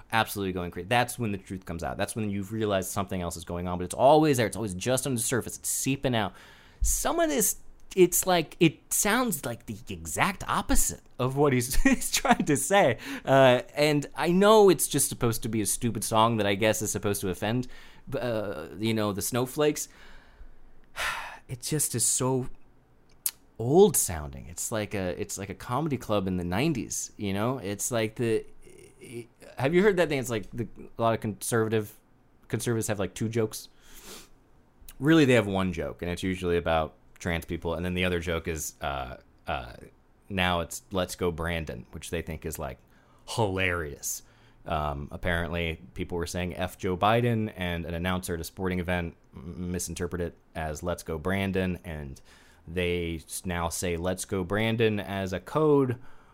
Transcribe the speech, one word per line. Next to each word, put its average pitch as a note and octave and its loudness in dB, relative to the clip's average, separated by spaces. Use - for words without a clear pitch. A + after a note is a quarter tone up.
absolutely G#2 0
going F2+ -4
crazy. F2 -10
That's A#2+ 0
when A2+ -2
the G2 -6
truth F#2+ -12
comes E2+ -8
out. C2 -6
That's G2+ -4
when G#2+ -4
you've G2 -6
realized G#2 0
something F#2+ -4
else F2 -6
is E2 -12
going F2 -6
on, F2+ -4
but F2+ -4
it's F2 -8
always D3 6
there. A#2 2
It's F#2+ -4
always G2+ -4
just A#2+ -2
on C3+ -2
the A2 -2
surface. - -2
It's - -8
seeping C3 0
out. G#2 0
Some - 0
of E4 4
this C4+ 0
it's F3 6
like, F3 0
it - 2
sounds A3 0
like A#2+ -8
the G#2+ -8
exact F#2 -2
opposite - 2
of C3 0
what C#3+ 6
he's, B2 0
<laughs> - 8
he's - 4
trying - 4
to D3 4
say. E3+ 4
Uh, C3+ 8
and D3 2
I D#3 0
know G3+ 8
it's D#3 4
just C#3 0
supposed A#2 -2
to A#2 -4
be A2 0
a G2 0
stupid A2 -2
song A2+ 6
that G2+ 2
I G2+ 4
guess G#2+ 2
is G2+ -2
supposed G2+ 0
to F#2+ 0
offend, A#2 -2
uh, G#2 -4
you A2 2
know, G#2 2
the F#2+ -4
snowflakes. D3 0
<sighs> - -12
It B2 -10
just - -2
is A#2 0
so C3 0
old D3+ 6
sounding. D2 -4
It's - -8
like G#2+ -4
a, F#2 -4
it's F#2+ -8
like G2 -8
a F#2 -10
comedy C#3 -4
club G2+ 0
in F#2 0
the F2+ -2
nineties, G#2 -2
you G2 -4
know? A2+ -2
It's G2+ -6
like A2+ -2
the, A2+ 0
have C#3 0
you F3+ 6
heard G3+ 6
that E3 4
thing? C#3+ 0
It's A#2 -4
like A2+ -2
the, A2+ -6
a - -10
lot A2+ 4
of G#2+ -4
conservative, A2 0
conservatives A2+ -2
have, G#2 -2
like, F#2 -4
two A2 -2
jokes. A2+ -2
Really, D#3 8
they B2+ 6
have A2 6
one F#2+ 2
joke, D2+ -6
and E2+ -4
it's F2 -4
usually F#2 0
about D#2+ 0
trans E2 -2
people, E2 -4
and E2+ -4
then F2+ -2
the F2+ 0
other F2+ 0
joke E2 -4
is, D#2 -6
uh, C2+ -6
uh, B1 -6
now F2+ 0
it's - -10
"Let's F2+ -2
Go F2+ 0
Brandon," D#2+ -6
which - -14
they E2+ -4
think D#2+ -10
is, D#2 -8
like, C2 -8
hilarious. F2+ -2
Um, D2+ -2
apparently, E2+ -2
people F2+ -6
were E2+ -4
saying F2+ -4
"F F2+ -6
Joe F#2 -2
Biden," A2 2
and F2 -4
an E2+ -6
announcer F2+ -2
at E2 -6
a E2 -8
sporting F#2 -4
event F2 -2
m-, F2 -8
misinterpreted F2 -4
it - -12
as D#2 -6
"Let's F2 -4
Go - -6
Brandon," F#2 -2
and D2+ -12
they E2+ -2
s-, - -12
now E2+ -2
say F2 -2
"Let's F2+ -4
Go F#2+ -4
Brandon" A2 0
as F#2+ -6
a F2 -4
code C#3+ 2